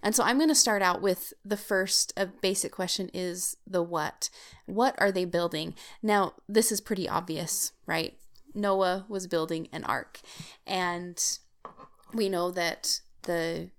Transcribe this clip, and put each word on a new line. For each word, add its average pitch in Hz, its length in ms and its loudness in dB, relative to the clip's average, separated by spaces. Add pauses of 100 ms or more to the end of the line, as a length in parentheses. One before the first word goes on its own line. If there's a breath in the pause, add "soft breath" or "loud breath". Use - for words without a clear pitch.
And 214 100 2
so 240 100 4
I'm 247 140 4
gonna 311 180 6
start 214 260 4
out 180 200 2
with 185 300 0 (140)
the 202 100 -2
first, 190 600 0
a 196 80 0
basic 190 480 -2
question 185 400 -4
is 180 420 -4 (100)
the 185 180 0
what. 170 460 -4 (360 loud breath)
What 240 320 2
are 202 160 4
they 185 100 0
building? 170 520 -2 (280 loud breath)
Now, 208 300 4 (160)
this 220 240 4
is 202 80 -2
pretty 185 260 -2
obvious, 165 640 -2 (140)
right? 165 320 -2 (360)
Noah 190 540 2
was 190 200 -6
building 165 440 -2
an - 140 -8
ark. - 340 -4 (480 loud breath)
And 175 540 -4 (920)
we 220 140 2
know 180 240 2
that - 480 -2 (240)
the 170 560 -2